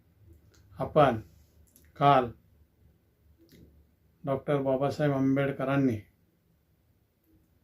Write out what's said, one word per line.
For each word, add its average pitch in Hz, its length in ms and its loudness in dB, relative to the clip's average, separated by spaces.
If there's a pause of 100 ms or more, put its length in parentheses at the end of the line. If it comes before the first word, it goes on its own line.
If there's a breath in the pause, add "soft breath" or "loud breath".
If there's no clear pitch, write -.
(800)
आपण 131 400 2 (800)
काल 135 300 4 (2000)
डॉक्टर 139 360 -4
बाबासाहेब 135 520 -2
आंबेडकरांनी 135 840 -2 (1700)